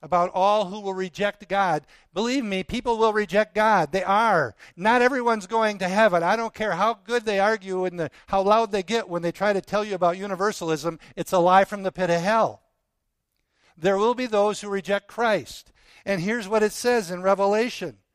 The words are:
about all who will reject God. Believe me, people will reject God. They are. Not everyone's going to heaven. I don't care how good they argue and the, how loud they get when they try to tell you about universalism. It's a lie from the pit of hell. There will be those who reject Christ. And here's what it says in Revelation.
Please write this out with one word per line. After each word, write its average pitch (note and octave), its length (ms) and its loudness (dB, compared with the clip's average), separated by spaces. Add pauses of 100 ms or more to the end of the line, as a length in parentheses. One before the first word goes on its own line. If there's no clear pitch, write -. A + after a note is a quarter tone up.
about F3 320 0
all G3+ 320 2
who G3+ 160 -10
will G3 120 -6
reject F#3+ 540 -6
God. F3+ 380 0 (280)
Believe A#3+ 300 -2
me, F#3+ 200 -4
people A#3+ 340 -4
will A3 160 2
reject G#3 420 0
God. G3+ 380 2
They F#3 100 0
are. F#3+ 500 2 (220)
Not A3+ 260 2
everyone's A#3+ 460 0
going A3 300 0
to F3+ 100 -4
heaven. F#3 360 4
I F#3 120 2
don't A3+ 180 -4
care G#3+ 200 -2
how G#3 200 0
good A3+ 300 -4
they G#3 160 0
argue F#3+ 460 0
and F3 120 -4
the, D#3+ 140 -4 (160)
how G3 140 2
loud G#3+ 320 2
they G3 100 -2
get G#3+ 240 -2
when F3 140 -6
they E3+ 100 -2
try G#3 220 0
to F#3+ 80 0
tell G#3 240 -2
you G#3 100 -4
about F3 220 0
universalism. F3 840 -4 (160)
It's - 160 -6
a F#3 80 4
lie F3+ 240 6
from G3+ 200 -6
the F#3+ 80 -4
pit F3+ 180 -4
of E3+ 100 2
hell. G3 440 0 (1120)
There F#3+ 200 2
will A3 160 2
be B3+ 120 -4
those G#3 340 0
who G#3 100 -12
reject G3 380 -4
Christ. G#3+ 640 -4 (340)
And G3 160 -2
here's G#3+ 260 -4
what G#3+ 160 2
it G#3 80 0
says A#3 400 -2
in F3+ 100 -8
Revelation. G3 760 0 (180)